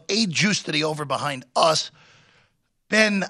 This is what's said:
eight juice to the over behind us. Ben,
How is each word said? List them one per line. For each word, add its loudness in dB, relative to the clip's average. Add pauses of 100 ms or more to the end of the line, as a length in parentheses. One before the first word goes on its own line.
eight 0
juice 0
to -6
the -2
over -4
behind -4 (140)
us. 2 (1000)
Ben, 2